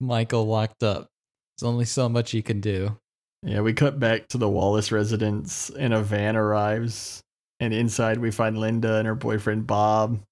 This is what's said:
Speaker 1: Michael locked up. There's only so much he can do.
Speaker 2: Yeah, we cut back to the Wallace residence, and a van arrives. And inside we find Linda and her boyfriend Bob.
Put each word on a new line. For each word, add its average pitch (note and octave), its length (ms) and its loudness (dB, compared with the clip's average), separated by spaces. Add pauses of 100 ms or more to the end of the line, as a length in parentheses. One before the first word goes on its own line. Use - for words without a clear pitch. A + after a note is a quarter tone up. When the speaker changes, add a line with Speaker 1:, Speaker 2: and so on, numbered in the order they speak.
Speaker 1:
Michael A#2 460 0
locked A2 360 0
up. G#2 240 0 (520)
There's A#2+ 100 -2
only A#2+ 180 0
so B2 220 0
much A#2 240 0
he A2+ 100 0
can G#2+ 180 -2
do. G2+ 360 -2 (500)
Speaker 2:
Yeah, G#2 140 0
we A2 140 2
cut C#3+ 260 2
back A2+ 280 2
to B2+ 100 -4
the A2+ 100 2
Wallace G2+ 420 2
residence, G#2+ 800 -2
and B2 240 -2
a A2 80 2
van G#2 340 0
arrives. G#2+ 880 -2 (400)
And A#2 140 0
inside A2+ 440 2
we A#2 120 -2
find A2 280 -2
Linda A2 380 0
and A2 100 0
her A2 80 -2
boyfriend A2 520 -2
Bob. G#2+ 540 2 (120)